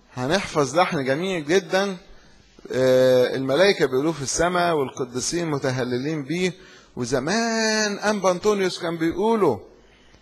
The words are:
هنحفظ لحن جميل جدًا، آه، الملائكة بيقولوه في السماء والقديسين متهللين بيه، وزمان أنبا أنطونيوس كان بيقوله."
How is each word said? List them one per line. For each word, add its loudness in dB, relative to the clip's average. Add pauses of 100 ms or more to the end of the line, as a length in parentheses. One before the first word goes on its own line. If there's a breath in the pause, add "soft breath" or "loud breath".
(140)
هنحفظ 0
لحن 0
جميل -2
جدًا، 0 (760 soft breath)
آه، 4
الملائكة 2
بيقولوه 0
في -8
السماء 0
والقديسين -4
متهللين -2
بيه، -2 (440 loud breath)
وزمان -2
أنبا 0
أنطونيوس 0
كان -4
بيقوله." 2 (600 soft breath)